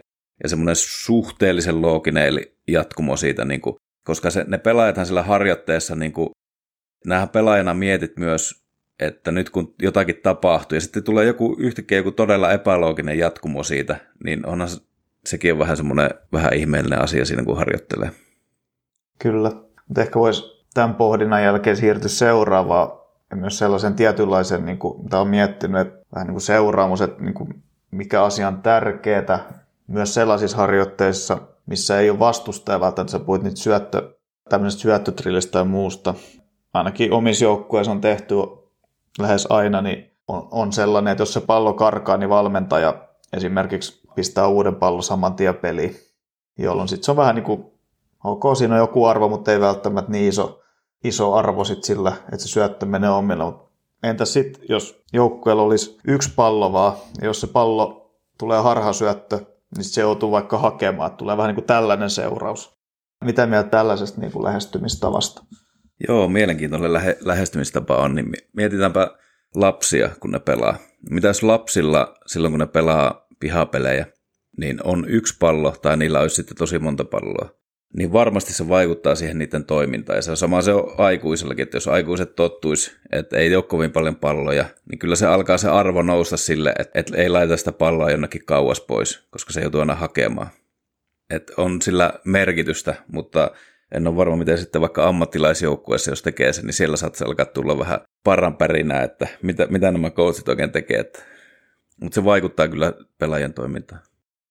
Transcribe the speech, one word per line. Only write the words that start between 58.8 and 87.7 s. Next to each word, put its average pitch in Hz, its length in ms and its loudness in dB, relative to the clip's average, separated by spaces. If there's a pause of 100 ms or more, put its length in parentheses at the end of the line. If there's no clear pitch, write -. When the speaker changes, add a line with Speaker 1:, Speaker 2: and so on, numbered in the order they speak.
Speaker 2:
niin 98 80 -8
sit - 100 -12
se 113 80 0
joutuu 107 300 0
vaikka 104 260 0
hakemaan, 95 500 0
että - 100 -12
tulee 104 200 -4
vähän 107 100 2
niin 107 80 -4
kuin 113 120 -4
tällainen 104 420 2
seuraus. - 680 -6 (480)
Mitä 120 200 2
mieltä 107 240 2
tällaisesta 107 520 0
niin - 100 -8
kuin 104 120 -6
lähestymistavasta? - 1000 -4 (640)
Speaker 1:
Joo, 107 200 2
mielenkiintoinen 85 640 0
lähe-, 85 260 0
lähestymistapa 87 760 -2
on, 69 180 0
niin 62 140 -4
mi-, - 240 -12
mietitäänpä 95 580 0 (440)
lapsia, 95 540 2 (100)
kun - 120 -8
ne - 80 -4
pelaa. 58 380 0 (320)
Mitä 95 180 0
jos 101 160 0
lapsilla, 85 720 2 (120)
silloin 82 240 -2
kun 76 80 -2
ne 78 80 0
pelaa 80 600 2 (120)
pihapelejä, 71 680 -2 (520)
niin 69 260 -6
on 87 240 -2
yksi - 320 -2
pallo, 78 320 2 (100)
tai 78 160 2
niillä 78 220 2
olisi 78 160 0
sitten - 220 -8
tosi 82 220 -2
monta 76 260 -2
palloa, - 440 -6 (480)
niin 87 160 -2
varmasti 107 400 2
se 82 160 -6
vaikuttaa 85 460 2
siihen 78 220 -6
niiden 76 280 -4
toimintaan. 67 520 -2
Ja - 40 0
se 82 100 -6
on 78 60 -4
sama 90 240 2
se 101 120 4
on - 240 0
aikuisillakin, 80 680 0
että 64 140 -4
jos - 100 -4
aikuiset 85 480 0
tottuisi, 80 560 -2 (200)
että - 260 -2
ei 82 180 4
ole 92 80 2
kovin 80 280 -2
paljon 78 240 0
palloja, 73 500 0 (240)
niin - 100 -12
kyllä 85 160 0
se 98 120 2
alkaa 90 300 4
se 95 120 0
arvo 90 320 2
nousta 87 360 0
sille, 76 420 0
että, - 200 -4
että - 180 -4
ei 90 120 2
laita 87 280 2
sitä 82 140 -6